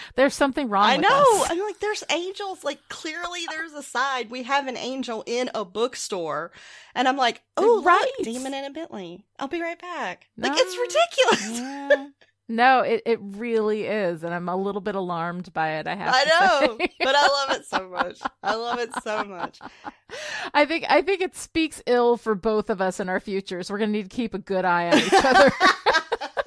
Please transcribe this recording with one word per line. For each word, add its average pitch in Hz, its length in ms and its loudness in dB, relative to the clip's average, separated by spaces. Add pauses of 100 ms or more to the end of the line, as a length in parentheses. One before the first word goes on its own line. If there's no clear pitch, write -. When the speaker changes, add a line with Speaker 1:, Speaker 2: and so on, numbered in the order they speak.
(160)
Speaker 1:
There's 269 180 2
something 277 340 -2
wrong 202 160 2
Speaker 2:
I 247 120 4
Speaker 1:
with 302 120 0
Speaker 2:
know. 508 340 6
Speaker 1:
us. - 80 0
Speaker 2:
I'm 339 100 -2
like, 415 200 -6
"There's 415 300 -4
angels. 370 540 -6
Like, 294 160 -6 (100)
clearly 339 600 -8
there's 320 220 -8
a 294 100 -12
side. 247 480 -4
We 254 120 -8
have 269 240 0
an 247 100 -6
angel 240 500 -6
in 247 280 -2
a 214 100 -4
bookstore." 170 880 -4 (420)
And 262 140 2
I'm 269 80 2
like, 233 260 0 (140)
"Oh, 415 260 4
Speaker 1:
Right. 359 180 6 (180)
Speaker 2:
look, 415 80 -4
demon 254 280 -6
in 269 100 -6
a 277 60 -8
Bentley. 208 540 -12 (140)
I'll 269 100 -6
be 339 140 -6
right 339 180 -6
back." 285 560 -8
Like, - 160 -2
Speaker 1:
No. - 60 2
Speaker 2:
it's 370 180 2
ridiculous. 480 840 2
<laughs> 262 100 -8 (180)
Speaker 1:
Yeah. 285 200 2 (400)
No, 247 340 6
it, 226 240 0
it 233 140 0
really 214 680 -2
is. 175 340 -2
And 170 100 -6
I'm 175 160 -6
a 175 60 -2
little 196 260 -4
bit 202 140 -6
alarmed 175 580 -6
by 160 260 -2
it, 156 100 -6
I 170 80 -6
have 202 180 -2
Speaker 2:
I 262 80 4
Speaker 1:
to 285 60 2 (420)
Speaker 2:
know, 220 80 -8
Speaker 1:
say. - 160 -4
<laughs> - 60 -20
Speaker 2:
but 269 160 2
I 285 100 6
love 277 320 0
it - 80 -14
so 185 220 -6
much. 180 320 -6 (200)
I 202 140 -2
love 233 240 -4
it 240 120 -4 (120)
so 214 220 -4
much. 180 340 -12 (960)
Speaker 1:
I 294 100 6
think, 311 240 -2
I - 140 6
think 359 200 0
it 370 120 -4
speaks - 520 -4
ill 240 300 4
for 220 200 -2
both 214 340 0
of 190 100 -2
us 185 200 0
and 185 100 -4
our 190 80 0
futures. 190 500 -6
We're 202 100 -6
gonna 214 120 0
need 208 200 -2
to - 60 -12
keep 233 160 -2
a - 60 -6
good 185 260 -2
eye 175 280 2
on 294 60 8
each - 140 2
other. 269 440 8
<laughs> - 40 -12 (880)